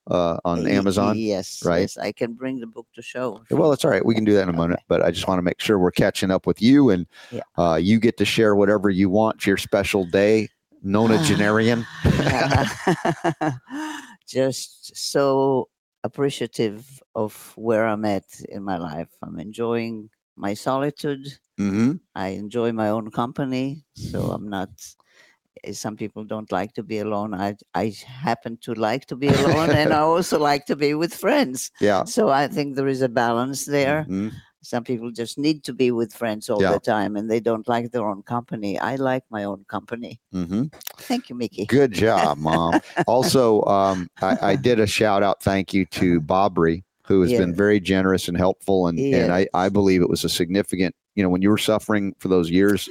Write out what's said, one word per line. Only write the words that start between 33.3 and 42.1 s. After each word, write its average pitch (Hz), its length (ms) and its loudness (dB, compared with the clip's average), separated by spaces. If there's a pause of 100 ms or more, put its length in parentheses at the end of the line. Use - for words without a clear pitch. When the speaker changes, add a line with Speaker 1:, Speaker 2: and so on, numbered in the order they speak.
Speaker 2:
there. 143 380 0
Speaker 1:
Mm-hmm. 98 260 -4 (320)
Speaker 2:
Some 117 220 -6
people 120 280 -6
just 113 260 -10
need 147 260 -2
to 131 100 -10
be 123 180 2
with 113 220 -2
friends 110 360 -6
all 104 120 0
Speaker 1:
Yeah. 95 120 4
Speaker 2:
the 101 60 0
time, 104 380 -2
and 110 140 -4
they 117 80 2
don't 110 280 -2
like 117 240 -2
their 117 160 -4
own 101 160 -6
company. 117 560 -6
I 117 160 -4
like 131 340 -2
my 107 160 -6
own 98 240 -8
company. 117 500 -10 (140)
Speaker 1:
Mm-hmm. 92 300 -2 (340)
Speaker 2:
Thank - 320 -6
you, 127 60 -12
Mickey. 110 300 -6
Speaker 1:
Good 117 280 4
job, 90 440 2